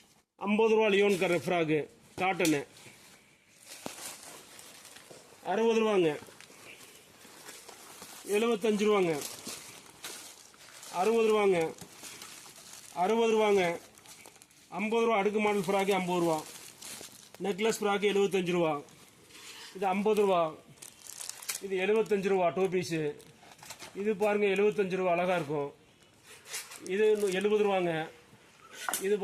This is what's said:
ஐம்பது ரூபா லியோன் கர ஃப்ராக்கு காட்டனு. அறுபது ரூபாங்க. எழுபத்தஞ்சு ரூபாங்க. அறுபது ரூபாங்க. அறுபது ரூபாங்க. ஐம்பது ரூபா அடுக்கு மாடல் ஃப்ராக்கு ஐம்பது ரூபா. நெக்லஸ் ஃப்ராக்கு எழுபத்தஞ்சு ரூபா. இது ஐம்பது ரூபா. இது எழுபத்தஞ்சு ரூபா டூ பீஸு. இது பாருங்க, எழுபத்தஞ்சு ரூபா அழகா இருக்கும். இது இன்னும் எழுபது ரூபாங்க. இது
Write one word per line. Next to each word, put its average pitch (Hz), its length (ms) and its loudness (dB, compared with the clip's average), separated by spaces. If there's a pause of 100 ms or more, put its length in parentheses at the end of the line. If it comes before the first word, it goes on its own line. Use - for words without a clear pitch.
(460)
ஐம்பது 214 300 4
ரூபா 220 180 4
லியோன் 202 280 4
கர 175 220 2
ஃப்ராக்கு 165 360 0 (400)
காட்டனு. 170 400 2 (3000)
அறுபது 226 300 2
ரூபாங்க. 196 280 4 (2250)
எழுபத்தஞ்சு 214 520 2
ரூபாங்க. 190 240 4 (1900)
அறுபது 220 320 4
ரூபாங்க. 202 260 4 (1400)
அறுபது 226 340 4
ரூபாங்க. 208 260 4 (1200)
ஐம்பது 220 260 0
ரூபா 226 140 2
அடுக்கு 208 240 0
மாடல் 208 240 2
ஃப்ராக்கு 196 320 2
ஐம்பது 180 240 0
ரூபா. 160 140 2 (1040)
நெக்லஸ் 208 360 -2
ஃப்ராக்கு 202 320 2
எழுபத்தஞ்சு 190 460 2
ரூபா. 160 140 2 (1040)
இது 190 180 -2
ஐம்பது 208 300 2
ரூபா. 185 160 4 (1200)
இது 196 100 -6 (100)
எழுபத்தஞ்சு 202 480 0
ரூபா 185 140 2 (100)
டூ 185 60 0 (120)
பீஸு. 165 260 -2 (1000)
இது 208 100 0 (120)
பாருங்க, 208 320 2
எழுபத்தஞ்சு 202 460 2
ரூபா 185 140 2
அழகா 180 260 2
இருக்கும். 143 300 -4 (1200)
இது 208 100 2 (100)
இன்னும் 202 240 0
எழுபது 208 280 2
ரூபாங்க. 185 260 2 (1120)
இது 208 180 2